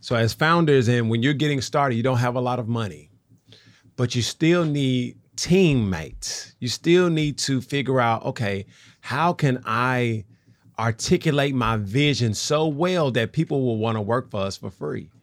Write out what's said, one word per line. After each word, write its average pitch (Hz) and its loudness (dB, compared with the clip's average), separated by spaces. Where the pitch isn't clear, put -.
So - -4
as 113 2
founders, 156 4
and 120 2
when 117 0
you're 143 2
getting 147 0
started, 139 0
you 117 -2
don't 131 2
have 123 0
a 127 -2
lot 123 -2
of 113 -6
money, 98 -6
but 123 -2
you 123 -2
still 165 2
need 131 -2
teammates. 117 0
You 123 -6
still 175 2
need 156 -2
to 135 -2
figure 131 -2
out, 117 0
Okay, 101 -4
how 156 -2
can 127 0
I 117 0
articulate 143 0
my 117 0
vision 117 0
so 151 0
well 160 0
that 113 0
people 151 -2
will 117 0
wanna 110 -2
work 117 -2
for 104 -4
us 98 -4
for 110 -12
free? 98 -10